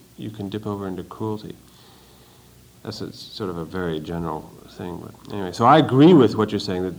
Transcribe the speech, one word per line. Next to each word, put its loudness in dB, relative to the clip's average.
you -12
can -12
dip -8
over -8
into -10
cruelty. -10
That's -14
a, -12
sort -12
of -8
a -8
very -6
general -8
thing, -14
but -18
anyway. -8
So -2
I 8
agree 8
with 6
what 0
you're -4
saying, -6
that -6